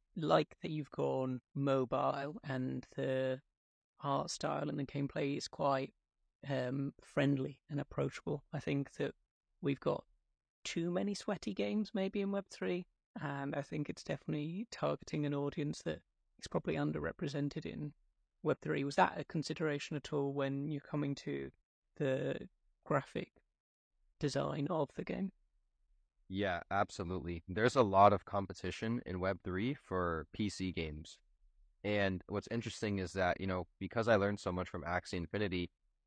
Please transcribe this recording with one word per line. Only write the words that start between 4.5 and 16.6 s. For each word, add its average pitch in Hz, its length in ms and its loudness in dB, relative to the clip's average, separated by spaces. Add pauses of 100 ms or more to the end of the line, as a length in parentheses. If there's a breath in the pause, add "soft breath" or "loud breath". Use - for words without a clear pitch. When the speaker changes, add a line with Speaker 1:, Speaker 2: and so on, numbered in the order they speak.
Speaker 1:
and 147 100 -2
the 143 60 0
gameplay 143 540 -2
is - 100 -8
quite, 139 460 0 (540)
um, 135 520 0
friendly 143 600 2 (100)
and 143 80 -2
approachable. 143 640 -4 (100)
I 147 60 -2
think 139 360 -2
that 143 200 -2 (460)
we've 139 180 0
got - 260 -2 (600)
too 170 260 0
many 196 240 0
sweaty 196 400 -4
games 208 400 0
maybe 196 260 0
in 196 120 0
Web 196 180 -2
three, 180 360 -4 (340)
and 143 340 -2
I 143 80 -2
think 151 260 -4
it's - 140 -8
definitely 160 720 -4
targeting 147 520 -2
an 143 100 0
audience 143 480 -2
that 160 180 -6 (400)
is - 100 -12
probably 156 240 0